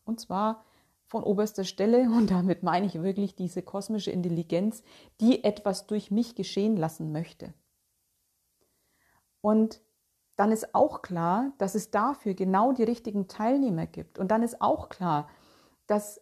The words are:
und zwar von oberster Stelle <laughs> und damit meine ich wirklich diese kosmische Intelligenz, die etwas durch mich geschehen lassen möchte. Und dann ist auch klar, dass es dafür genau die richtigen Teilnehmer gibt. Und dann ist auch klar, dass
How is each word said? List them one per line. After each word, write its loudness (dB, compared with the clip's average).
und -6
zwar -2
von -6
oberster 0
Stelle 4
<laughs> 4
und 4
damit 2
meine 2
ich -6
wirklich -2
diese -6
kosmische -6
Intelligenz, -2
die 4
etwas -2
durch -6
mich 0
geschehen -2
lassen -4
möchte. -8
Und 2
dann 2
ist -2
auch 2
klar, -2
dass -2
es -4
dafür 0
genau 2
die 0
richtigen -2
Teilnehmer 0
gibt. -14
Und -2
dann 2
ist -4
auch 0
klar, -2
dass -2